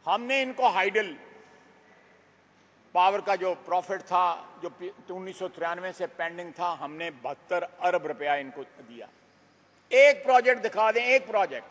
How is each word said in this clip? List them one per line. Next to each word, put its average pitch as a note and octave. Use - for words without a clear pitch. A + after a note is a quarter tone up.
हमने A#3+
इनको B3+
हाइडल G3
पावर F#3+
का G3
जो F3+
प्रॉफिट F3+
था, F3+
जो -
पि-, -
उन्नीस F#3
सौ F#3
तिरानवे F3
से F3
पेंडिंग E3+
था, F3
हमने D#3+
बहत्तर C#3+
अरब F3
रुपया D3
इनको C#3
दिया। A2+
एक C#4
प्रोजेक्ट B3
दिखा A3
दें, A#3
एक C4
प्रोजेक्ट। F#3+